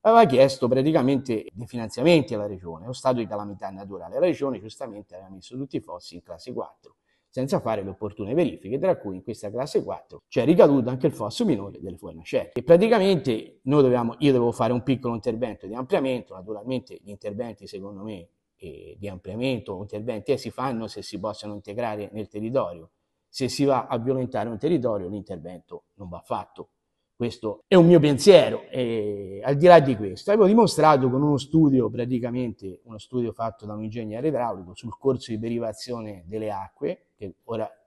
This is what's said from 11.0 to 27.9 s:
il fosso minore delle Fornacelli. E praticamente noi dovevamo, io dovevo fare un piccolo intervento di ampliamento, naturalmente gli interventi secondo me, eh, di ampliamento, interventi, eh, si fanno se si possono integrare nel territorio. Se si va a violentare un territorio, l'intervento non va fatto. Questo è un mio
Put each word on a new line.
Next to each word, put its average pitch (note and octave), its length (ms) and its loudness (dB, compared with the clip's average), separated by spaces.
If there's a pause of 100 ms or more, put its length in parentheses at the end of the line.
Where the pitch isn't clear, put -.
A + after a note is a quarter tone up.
il D3 80 0
fosso G#2+ 320 -4
minore G2+ 340 -4
delle F2+ 180 -12
Fornacelli. E2 560 -8
E B2 100 -6
praticamente F3+ 1000 4
noi C#3 180 6
dovevamo, A#2+ 360 2
io D3 120 4
dovevo A#2+ 200 4
fare A#2+ 220 0
un B2 80 -2
piccolo B2 320 -2
intervento A2+ 540 -6
di G#2 80 -10
ampliamento, C3 580 -2
naturalmente G#2 720 -10
gli G2+ 80 -18
interventi G#2 560 -12
secondo G2 340 -14
me, G2 280 -14 (260)
eh, E2 420 -20
di G2 100 -14
ampliamento, G#2 720 -8
interventi, G#2+ 520 -8
eh, B2+ 60 0
si A#2 120 -12
fanno A#2 380 -6
se G2 160 -14
si G2+ 160 -12
possono G#2 340 -10
integrare G#2 600 -8
nel G#2+ 140 -10
territorio. G#2 640 -6 (400)
Se B2+ 200 -4
si C#3 160 -2
va C3 220 2
a B2+ 120 -4
violentare A#2+ 500 -4
un A#2 80 -8
territorio, A#2 520 -2
l'intervento F2+ 720 -12 (120)
non G2+ 120 -16
va E2+ 180 -14
fatto. F#2 440 -10 (460)
Questo A2 520 -6
è G3 80 6
un F3 100 10
mio E3+ 140 10